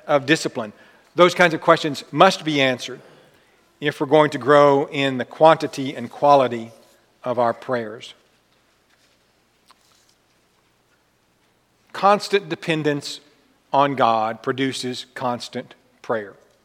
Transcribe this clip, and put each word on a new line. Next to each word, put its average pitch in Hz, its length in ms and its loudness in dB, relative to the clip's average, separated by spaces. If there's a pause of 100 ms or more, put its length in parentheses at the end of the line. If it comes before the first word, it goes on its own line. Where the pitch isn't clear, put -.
of 143 200 0
discipline. 131 460 -4 (420)
Those 175 200 4
kinds 175 200 2
of 147 60 -8
questions 156 500 0
must 170 340 2
be 151 160 -2
answered 127 400 -4 (800)
if 147 200 -6
we're 151 60 -4
going 147 240 4
to 147 80 -8
grow 143 480 4
in 139 320 -4
the 120 60 -6
quantity 151 680 2
and 120 160 -12
quality 123 640 2 (500)
of 123 160 -6
our 117 160 0
prayers. 120 600 -8 (3750)
Constant 196 560 0
dependence 151 720 -6 (520)
on 139 220 2
God 113 480 -2
produces 127 720 -6
constant 120 600 -10 (280)
prayer. 104 320 -8 (300)